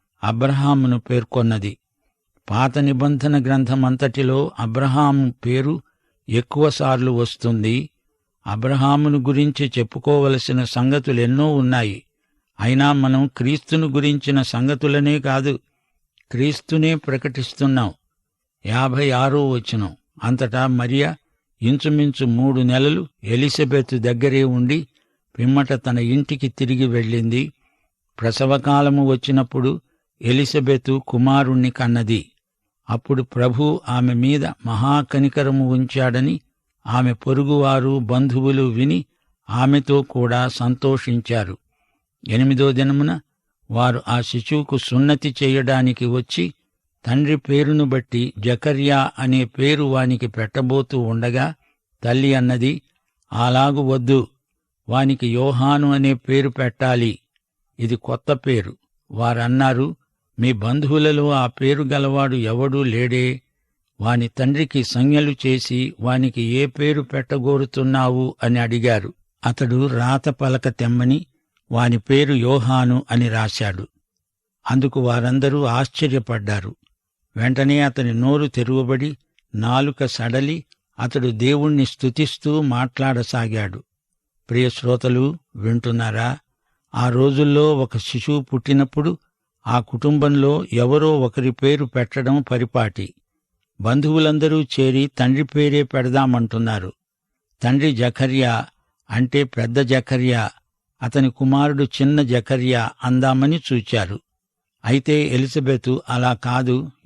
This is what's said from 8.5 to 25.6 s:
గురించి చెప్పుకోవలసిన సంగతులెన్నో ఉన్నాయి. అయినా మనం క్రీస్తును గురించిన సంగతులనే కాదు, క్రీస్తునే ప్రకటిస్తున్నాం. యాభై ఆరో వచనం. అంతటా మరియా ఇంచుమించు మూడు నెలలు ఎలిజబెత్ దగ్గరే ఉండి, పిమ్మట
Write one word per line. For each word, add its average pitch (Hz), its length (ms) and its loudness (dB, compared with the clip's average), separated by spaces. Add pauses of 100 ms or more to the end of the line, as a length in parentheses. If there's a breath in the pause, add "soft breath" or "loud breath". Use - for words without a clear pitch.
గురించి 139 600 0
చెప్పుకోవలసిన 131 840 0
సంగతులెన్నో 131 920 0
ఉన్నాయి. 123 460 0 (580)
అయినా 131 320 4
మనం 135 440 2
క్రీస్తును 151 500 -2
గురించిన 143 560 0
సంగతులనే 143 760 0
కాదు, 135 400 -2 (680)
క్రీస్తునే 156 640 0
ప్రకటిస్తున్నాం. 131 1000 -2 (720)
యాభై 131 440 0
ఆరో 135 380 2
వచనం. 110 480 -4 (280)
అంతటా 127 420 -2
మరియా 131 500 0 (460)
ఇంచుమించు 143 640 0
మూడు 123 340 2
నెలలు 139 460 2 (180)
ఎలిజబెత్ 131 680 0
దగ్గరే 127 500 2
ఉండి, 127 440 0 (500)
పిమ్మట 135 340 2